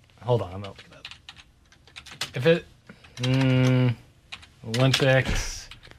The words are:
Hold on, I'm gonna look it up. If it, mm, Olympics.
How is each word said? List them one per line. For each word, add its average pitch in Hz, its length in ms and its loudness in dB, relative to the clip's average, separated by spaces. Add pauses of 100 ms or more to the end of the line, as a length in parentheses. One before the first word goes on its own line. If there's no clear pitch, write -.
(220)
Hold 113 200 -2
on, 92 100 -14
I'm 98 100 -12
gonna 98 60 -12
look - 220 -20
it - 60 -20
up. - 100 -20 (1300)
If 135 120 -2
it, 170 180 4 (540)
mm, 127 760 2 (840)
Olympics. 131 920 0 (300)